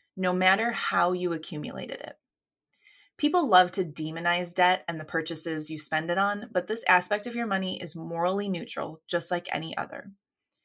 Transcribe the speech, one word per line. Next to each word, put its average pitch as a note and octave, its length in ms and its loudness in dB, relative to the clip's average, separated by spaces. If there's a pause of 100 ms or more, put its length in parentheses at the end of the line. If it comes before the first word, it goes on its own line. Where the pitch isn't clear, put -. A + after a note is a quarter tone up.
(160)
no F#3 160 0
matter F#3+ 400 4
how F#3 400 2
you F3+ 200 0
accumulated - 680 -6
it. - 160 -12 (1000)
People D4+ 300 2
love F3+ 240 8
to F#3+ 120 0
demonize E3+ 680 -2
debt F3+ 340 4
and E3 100 -4
the D#3 60 -8
purchases D#3+ 640 -4
you D#3+ 80 -6
spend D#3 340 -2
it F3 60 0
on, G3+ 360 0
but - 160 0
this A3+ 200 -4
aspect F#3+ 380 4
of A#3 80 -6
your A#3 120 -4
money F#3+ 360 -2
is E3 140 -8
morally F#3+ 520 -2
neutral, D#3+ 580 -6
just - 240 -2
like F3 220 -2
any D#3+ 240 -6
other. - 360 -8 (520)